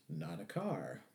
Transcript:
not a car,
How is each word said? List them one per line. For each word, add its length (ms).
not 320
a 40
car, 560